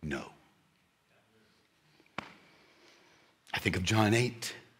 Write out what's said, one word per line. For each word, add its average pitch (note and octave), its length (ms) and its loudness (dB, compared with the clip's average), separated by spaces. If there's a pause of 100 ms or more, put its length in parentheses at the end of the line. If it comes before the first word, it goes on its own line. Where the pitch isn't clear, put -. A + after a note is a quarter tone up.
know. C#2+ 300 -6 (3250)
I - 60 -2
think - 180 0
of F#2 60 0
John G#2+ 320 4
eight. A#2+ 400 0 (260)